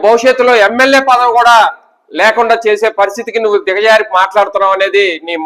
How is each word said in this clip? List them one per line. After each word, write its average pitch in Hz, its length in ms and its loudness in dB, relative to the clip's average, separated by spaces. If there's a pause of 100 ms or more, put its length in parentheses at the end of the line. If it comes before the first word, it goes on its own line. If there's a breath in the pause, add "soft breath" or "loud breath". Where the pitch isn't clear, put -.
భవిష్యత్తులో 247 500 2 (120)
ఎమ్మెల్యే 262 420 0
పదవి 247 280 2
కూడా 240 200 4 (540)
లేకుండా 220 440 0 (100)
చేసే 214 220 0 (140)
పరిస్థితికి 202 420 -6
నువ్వు 208 240 0
దిగజారి 214 380 0 (140)
మాట్లాడుతున్నావు 196 580 0
అనేది 196 280 0 (220)
నీ 170 80 -6 (100)